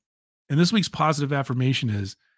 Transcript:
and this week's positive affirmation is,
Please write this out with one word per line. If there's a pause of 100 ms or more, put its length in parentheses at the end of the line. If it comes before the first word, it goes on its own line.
(500)
and
this
week's
positive
affirmation
is, (200)